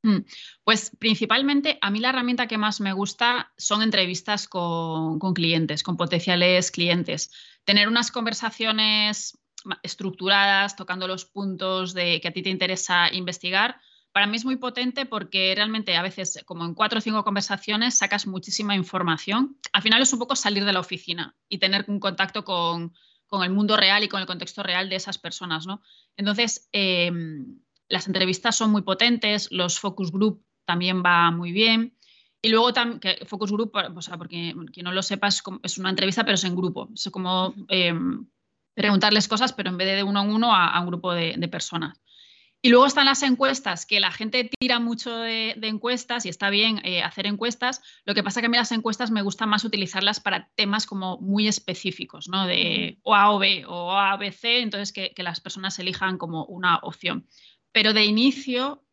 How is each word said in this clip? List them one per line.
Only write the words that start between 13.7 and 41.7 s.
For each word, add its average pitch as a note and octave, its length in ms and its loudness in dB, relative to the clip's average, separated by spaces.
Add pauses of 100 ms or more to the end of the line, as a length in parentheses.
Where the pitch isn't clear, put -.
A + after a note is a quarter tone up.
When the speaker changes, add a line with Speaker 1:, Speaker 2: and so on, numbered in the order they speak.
Speaker 1:
para G3+ 120 4
mí A3 100 -2
es A3+ 80 -6
muy C4 100 0
potente B3+ 500 -4
porque F#3+ 500 -2
realmente G#3 420 -2
a E3+ 40 2
veces, F#3 440 -6
como E3+ 180 -10
en E3+ 100 -4
cuatro G#3+ 260 0
o - 20 -2
cinco G#3+ 240 -2
conversaciones, G#3 720 -2
sacas G3+ 300 0
muchísima G3+ 460 -4
información. F#3+ 840 -2 (160)
Al G3 80 2
final A3 200 4
es C4 120 4
un A#3 60 -2
poco A#3+ 180 -2
salir G3+ 260 0
de G3+ 80 2
la F#3 80 2
oficina F3 560 -8 (140)
y G3 80 -8
tener G3 320 0
un G3+ 100 -2
contacto F#3+ 460 -4
con, E3+ 480 -2 (340)
con G3 160 0
el F3+ 60 0
mundo G#3 260 4
real G#3 300 6
y - 20 -8
con G3 140 -4
el F#3 40 -6
contexto F#3 380 -10
real F#3 240 -2
de F#3 80 -4
esas F#3+ 220 -6
personas, E3 500 -6
¿no? G3+ 140 -8 (340)
Entonces, G#3 560 -2
em, F3 880 -2 (300)
las F3+ 180 -2
entrevistas F#3 480 2
son A3 160 4
muy G3+ 120 4
potentes, G#3 680 2
los F3+ 300 -2
focus F#3+ 320 -4
group G3+ 320 0 (180)
también F3+ 400 0
va F3 280 6
muy F3 200 -4
bien. A3+ 460 2 (440)
Y A3 60 0
luego A3+ 240 4
tam-, A#3 300 -2
que - 240 -4
focus G3+ 260 -6
group, G#3+ 240 -2
o F3+ 260 -4
sea, F3 160 -12
porque E3+ 380 -8 (160)
quien F3+ 140 -14
no F3+ 80 -4
lo F#3+ 100 -2
sepa, G3+ 240 -2
es G3 140 0
como, - 200 -12
es - 160 -8
una F#3 120 -4
entrevista, G3 340 0
pero G#3+ 120 2
es F3 100 0
en F3+ 100 0
grupo. F3+ 400 -4
Es - 160 -8
como, F#3 380 -2
Speaker 2:
Ujú. G3 180 -12
Speaker 1:
em, E3+ 580 0 (500)
preguntarles G#3 520 4
cosas, A3+ 240 0
pero F#3 200 -6
en F3+ 60 -6
vez F#3 100 -2
de, G3 80 0
de G3+ 80 0
uno G3+ 200 0
en G#3 60 -2
uno A3 260 4
a, F3+ 140 4
a F3 100 0
un F3 80 -2
grupo F3 240 -4
de, E3+ 260 -2
de F3 120 -4
personas. E3+ 500 -8 (640)